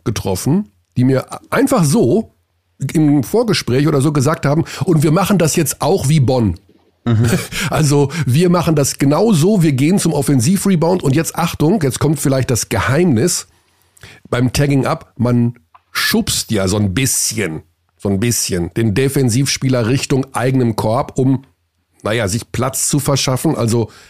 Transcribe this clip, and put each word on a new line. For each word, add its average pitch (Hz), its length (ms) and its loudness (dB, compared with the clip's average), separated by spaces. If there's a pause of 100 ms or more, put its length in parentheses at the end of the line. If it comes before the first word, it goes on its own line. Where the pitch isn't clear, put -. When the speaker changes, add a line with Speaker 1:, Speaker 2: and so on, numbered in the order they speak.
Speaker 1:
getroffen, 123 680 -2 (280)
die 123 60 2
mir 131 220 2 (240)
einfach 240 340 2
so 196 480 2 (640)
im 147 300 2
Vorgespräch 175 640 0
oder 147 140 2
so 151 100 2
gesagt 147 340 0
haben, 147 200 0 (200)
„Und 160 180 2
wir 160 80 2
machen 190 260 2
das 160 180 2
jetzt - 260 -2
auch 147 280 0
wie 160 100 4
Bonn.“ 117 360 2 (500)
Speaker 2:
Mhm. 117 200 2 (220)
Speaker 1:
<laughs> - 220 -6
Also, 143 400 2 (160)
wir 156 240 2
machen 170 260 2
das 143 220 0
genau 156 340 2
so, 180 320 4
wir 160 100 4
gehen 147 240 2
zum 165 160 0
Offensivrebound 165 880 2
und 131 120 2
jetzt 160 200 -2
Achtung, 165 460 0
jetzt 131 180 -2
kommt 147 200 0
vielleicht 135 320 0
das - 180 -2
Geheimnis 135 760 0 (840)
beim 123 240 0
Tagging 139 320 0
Up, - 320 -6
man 120 380 0 (360)
schubst - 600 -4
ja 98 160 0
so - 100 0
ein 101 160 0
bisschen, 107 680 -4 (360)
so 104 120 -6
ein 98 100 0
bisschen 98 560 -2
den 110 180 0
Defensivspieler 131 960 0
Richtung 135 460 -2
eigenem 120 420 0
Korb, 113 420 -2
um, 131 260 0 (600)
naja, 107 240 -2
sich 107 240 -4
Platz - 380 -4
zu 147 100 0
verschaffen. 139 560 -2
Also, 117 340 0 (200)